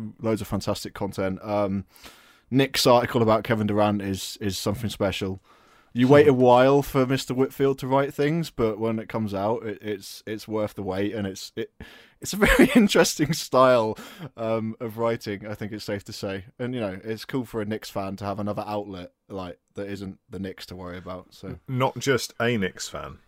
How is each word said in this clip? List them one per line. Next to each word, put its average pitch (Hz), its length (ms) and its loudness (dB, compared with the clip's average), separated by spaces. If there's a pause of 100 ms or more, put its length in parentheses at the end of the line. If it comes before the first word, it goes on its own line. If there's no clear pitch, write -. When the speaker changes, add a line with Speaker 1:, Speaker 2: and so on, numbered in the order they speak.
(220)
Speaker 1:
loads 110 200 0
of 101 60 -10
fantastic 101 460 -4
content. 95 480 -4
Um, 101 440 -2 (680)
Nick's 135 340 2
article 120 380 6
about 110 220 4
Kevin 107 220 0
Durant 104 340 2
is, 95 400 -6
is 98 160 -4
something 107 320 -4
special. 95 520 -4 (520)
You 127 160 4
wait 147 180 10
a 139 60 8
while 127 480 8
for 139 240 0
Mister 131 280 -2
Whitfield 135 460 0
to 135 80 -8
write 139 260 0
things, 151 360 -2
but 110 280 0
when 113 220 -2
it 107 80 -12
comes 110 260 -4
out, 107 320 -2
it, 104 160 -8
it's, 104 460 -10
it's 107 180 -10
worth 107 280 -4
the 104 100 -10
wait, 98 320 -2
and 104 100 -4
it's, - 300 -10
it, 110 160 -6 (480)
it's - 140 -10
a - 20 -6
very 247 360 6
<laughs> - 40 4
interesting 170 560 4
style, 127 640 4 (380)
um, 113 460 -4
of 113 160 -10
writing, 113 500 -4
I 107 80 -8
think 107 160 -10
it's 107 140 -12
safe 104 180 -6
to 110 100 -16
say. 98 320 -8 (140)
And, 127 160 -6
you 120 60 -4
know, 95 200 -6
it's 110 220 -8
cool 131 220 -6
for 110 160 -6
a 104 40 -4
Knicks 107 240 -8
fan 98 280 -6
to 101 80 -10
have 101 160 -6
another 104 260 -4
outlet, 101 460 -8 (160)
like, 92 280 -10 (180)
that 101 120 -8
isn't 98 320 -10 (100)
the - 100 -12
Knicks 92 280 -10
to 90 80 -14
worry 90 220 -12
about. 90 360 -14
So 90 320 -14
Speaker 2:
Not 131 320 -2
just 127 440 -2
a 117 160 2
Knicks - 320 -4
fan. 71 380 -12